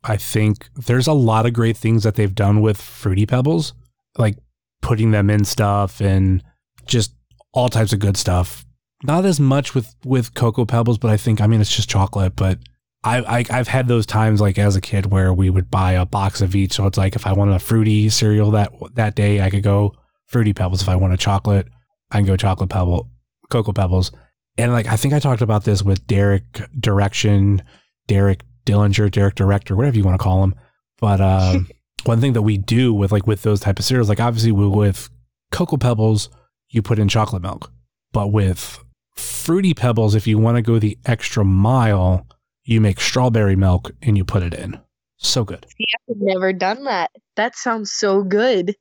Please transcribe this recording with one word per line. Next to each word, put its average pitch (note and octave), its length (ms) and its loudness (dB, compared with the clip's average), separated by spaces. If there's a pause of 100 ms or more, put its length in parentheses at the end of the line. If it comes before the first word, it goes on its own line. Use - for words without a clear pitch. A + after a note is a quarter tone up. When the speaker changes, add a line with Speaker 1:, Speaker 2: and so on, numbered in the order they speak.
Speaker 1:
I G#2 120 -2
think G#2+ 580 -2
there's B2 340 -2
a D#3 40 2
lot A2+ 340 2
of A#2+ 60 0
great A2+ 240 0
things A2+ 280 0
that A2 100 0
they've G2+ 200 0
done G#2 260 2
with G#2+ 200 0
Fruity G2+ 460 -2
Pebbles, D3 480 0 (420)
like G#2+ 220 0 (420)
putting A2 300 0
them G#2 180 2
in G#2 160 2
stuff G2+ 560 -2
and F#2+ 420 2 (440)
just A2+ 260 -2 (400)
all B2 160 0
types A2+ 240 0
of G#2 60 -2
good G2 180 0
stuff. - 480 -2 (380)
Not D#3+ 220 0
as F3 160 0
much C#3 340 0
with, B2 200 -4 (100)
with B2+ 300 -2
Cocoa A#2 300 0
Pebbles, A#2 340 0
but A2+ 120 0
I G#2+ 60 4
think, G#2+ 240 0
I G#2 80 2
mean, A2+ 120 4
it's - 140 0
just - 160 -4
chocolate, F#2+ 460 0
but F#2+ 220 0 (440)
I, A#2 380 -2
I, A#2+ 100 -2
I've B2 180 -2
had B2+ 200 -2
those A#2 180 2
times, A2 340 2
like, G2+ 180 0
as G2+ 180 2
a F#2+ 40 2
kid G2 260 -4
where F#2+ 280 2
we F#2+ 160 2
would F#2 180 0
buy F#2 240 0
a F2+ 140 0
box G2 340 -4
of F#2+ 140 0
each. G2 200 0
So F#2+ 120 0
it's F#2+ 120 0
like, F#2+ 180 0
if - 100 -6
I F#2+ 60 0
wanted G2+ 220 2
a F#2 60 0
fruity G#2+ 480 2
cereal G#2+ 440 2
that, G#2 200 0 (220)
that G#2+ 220 -2
day, G#2 240 2
I F#2+ 100 2
could G2 140 -2
go G2+ 300 2 (320)
Fruity G#2+ 260 0
Pebbles. F#2 300 -2
If F#2 60 -4
I F#2 80 0
want F#2 180 2
a - 20 -2
chocolate, G2 500 0 (460)
I A2 60 0
can G2+ 80 2
go F#2+ 100 2
Chocolate F#2 340 -2
Pebble, F2+ 400 -2 (400)
Cocoa A2 220 -2
Pebbles. F#2 400 0 (440)
And, A#2+ 160 0
like, A2+ 140 -2
I A2+ 100 -2
think C#3 180 0
I D3 40 2
talked B2+ 240 0
about G#2+ 220 0
this G2+ 180 0
with F#2+ 240 0
Derek G2+ 560 0 (160)
Direction, G2+ 840 0 (460)
Derek G2 340 2 (220)
Dillinger, G2+ 460 2
Derek G2 260 2
Director, G2 400 0
whatever B2+ 200 0
you G#2 60 2
wanna F#2+ 160 2
call F#2+ 240 2
him. G2 120 2 (440)
But, G2+ 220 0
um, F#2 480 2 (180)
Speaker 2:
<laughs> - 180 -18
Speaker 1:
one A#2 160 0
thing C3+ 120 2
that A2+ 100 0
we G#2 160 0
do A#2 340 0
with, G2+ 200 0
like, G2+ 140 0
with G#2+ 160 -2
those G#2 180 0
type G2+ 180 -2
of G2+ 60 -4
cereals, B2 240 0
like, G2+ 120 0
obviously A#2 300 0
we, G2+ 160 2
with G2+ 420 0 (440)
Cocoa E3+ 240 -4
Pebbles, A2 540 0 (380)
you A2+ 140 -2
put A2 160 -2
in G#2 100 2
chocolate G#2+ 340 -2
milk, - 280 -12 (420)
but G2+ 200 -2
with F#2+ 500 -2 (320)
Fruity F3+ 600 -2
Pebbles, A2 400 0
if G#2+ 120 0
you G#2+ 120 2
wanna A#2 240 2
go A2+ 160 0
the G#2 280 -2
extra A2 380 -2
mile, G2 840 2 (380)
you A2+ 160 0
make G2+ 200 2
strawberry A2+ 560 0
milk F#2 340 0 (120)
and G#2+ 140 0
you F#2 80 0
put - 180 -2
it F2 100 -4
in. - 260 -10 (380)
So - 280 -2
good. - 220 -12 (100)
Speaker 2:
See, A3 80 -8 (260)
I've A3+ 80 -6
never F#3+ 340 -2
done G3 320 -4
that. G3+ 260 -4 (260)
That A#3 200 -4
sounds A3+ 360 -6
so G3+ 300 0
good. G3+ 580 0